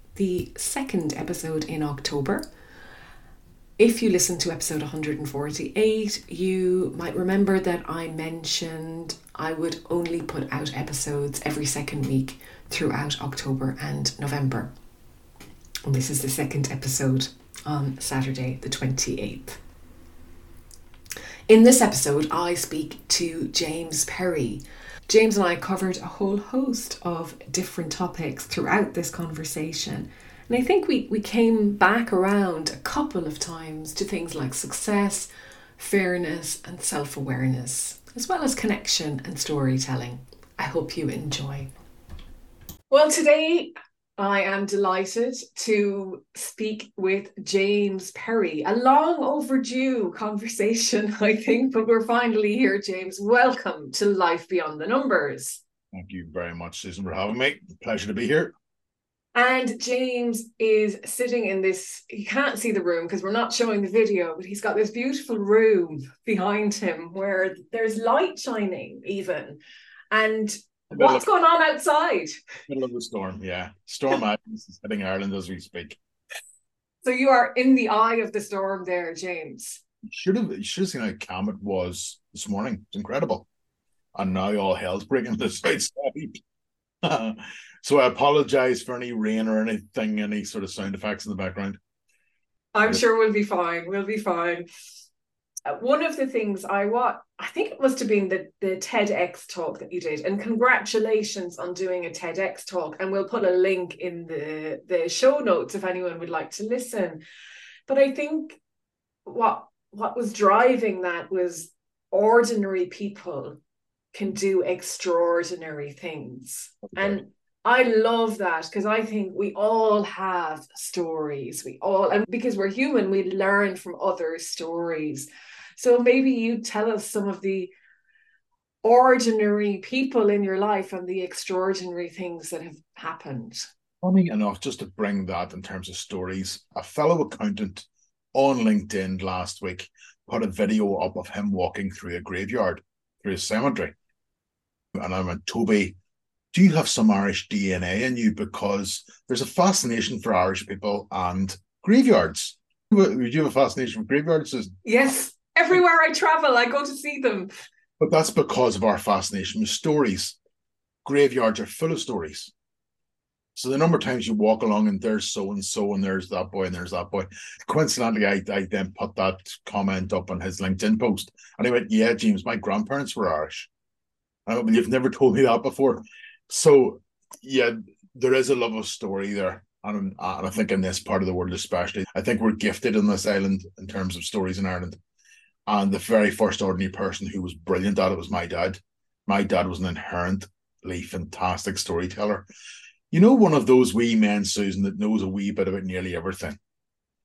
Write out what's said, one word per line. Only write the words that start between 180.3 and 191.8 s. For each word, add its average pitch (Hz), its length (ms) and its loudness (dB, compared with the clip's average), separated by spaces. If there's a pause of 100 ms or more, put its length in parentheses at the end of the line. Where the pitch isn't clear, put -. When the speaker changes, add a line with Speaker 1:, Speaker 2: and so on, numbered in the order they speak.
Speaker 2:
think 107 220 -2
in 95 100 2
this 92 180 -2
part 98 240 0
of 90 40 -2
the 92 60 0
world 90 200 -4
especially, 92 600 -4
I - 80 -4
think 107 200 0
we're 110 100 4
gifted 107 440 0
in 104 120 4
this 95 180 2
island 98 400 0 (140)
in 98 80 -14
terms 92 280 -6
of 87 80 -10
stories 92 360 -4
in 98 80 -2
Ireland. 90 300 -6 (720)
And 101 240 2
the 95 80 0
very 107 320 4
first 101 300 0
ordinary 92 300 -2
person 98 360 -6
who 98 140 -6
was 90 120 -8
brilliant 95 460 0
at 95 120 4
it 95 60 -2
was 87 120 -8
my 87 160 -2
dad. 87 340 -4 (480)
My 101 160 2
dad 92 240 2
was 87 120 -4
an 92 80 -2
inherently 90 1160 -6
fantastic 92 760 -4
storyteller. 95 680 -2 (640)